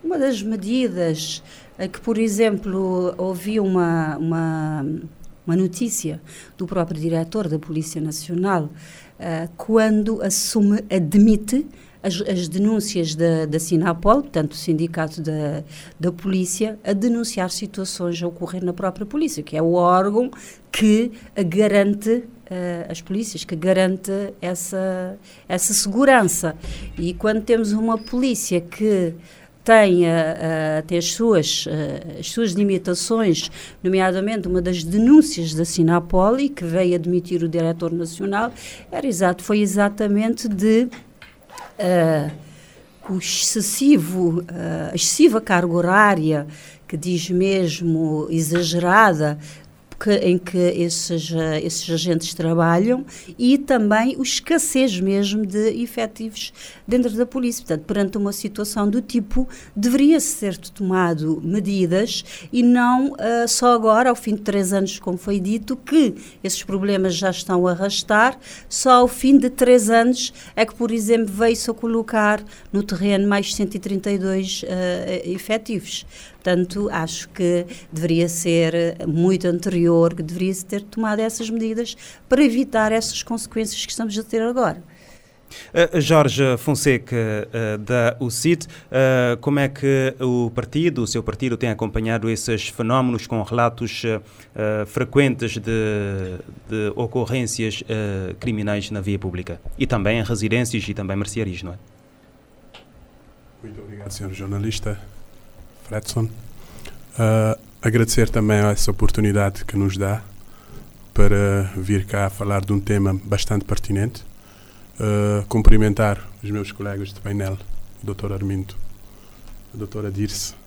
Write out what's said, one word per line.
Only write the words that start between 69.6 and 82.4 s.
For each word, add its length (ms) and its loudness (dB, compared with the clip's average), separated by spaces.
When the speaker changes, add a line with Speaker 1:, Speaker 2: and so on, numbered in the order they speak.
Speaker 1:
anos 420 2
é 120 2
que, 80 -16
por 160 -2
exemplo, 420 0
veio-se 380 0
a 40 -4
colocar 680 0
no 100 2
terreno 460 0
mais 260 0
cento 200 -2
e 40 -6
trinta 320 -4
e 80 0
dois, 480 -4
eh, 580 -4
efetivos. 840 -6
Portanto, 580 0
acho 380 -6
que 360 0
deveria 380 0
ser 720 0
muito 380 2
anterior, 680 2
que 80 -8
deveria-se 420 -4
ter 180 -6
tomado 380 -4
essas 280 -4
medidas 480 -4
para 160 6